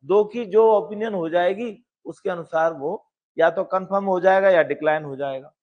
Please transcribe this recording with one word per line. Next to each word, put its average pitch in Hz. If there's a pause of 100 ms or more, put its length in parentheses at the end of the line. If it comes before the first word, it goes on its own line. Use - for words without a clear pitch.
दो 202
की 226
जो 220
opinion 208
हो 165
जाएगी 190 (200)
उसके 180
अनुसार 165
वो 156 (260)
या 165
तो 180
confirm 190
हो 185
जाएगा 190
या 175
decline 151
हो 139
जाएगा। 139